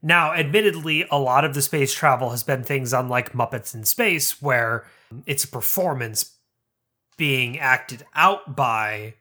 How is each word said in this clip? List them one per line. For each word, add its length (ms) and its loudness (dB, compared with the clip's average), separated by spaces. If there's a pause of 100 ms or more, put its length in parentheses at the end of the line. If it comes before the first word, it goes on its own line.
Now, 300 4
admittedly, 760 0
a 80 2
lot 260 4
of 120 -2
the 80 0
space 280 0
travel 380 2
has 140 -6
been 200 -2
things 300 -2
on, 160 0
like, 240 -2
Muppets 400 -4
in 100 -12
Space, 600 0
where 420 0 (400)
it's 180 -2
a 40 -6
performance 880 -2 (800)
being 400 0
acted 560 0
out 420 2
by 640 -2